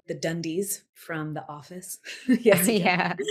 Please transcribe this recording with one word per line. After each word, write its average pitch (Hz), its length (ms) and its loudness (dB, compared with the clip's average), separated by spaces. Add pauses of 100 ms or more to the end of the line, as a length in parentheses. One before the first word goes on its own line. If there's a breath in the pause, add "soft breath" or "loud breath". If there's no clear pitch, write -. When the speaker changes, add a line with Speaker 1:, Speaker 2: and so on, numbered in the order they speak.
Speaker 1:
the 165 80 -6
Dundies 165 680 -6 (120)
from 156 400 -8
The 151 140 -10
Office. 151 500 -16 (140)
<laughs> - 160 -14
Yes, 190 400 6
you 233 60 4
Speaker 2:
<laughs> 202 40 4
Yeah. 180 360 2
Speaker 1:
can. - 20 -16 (140)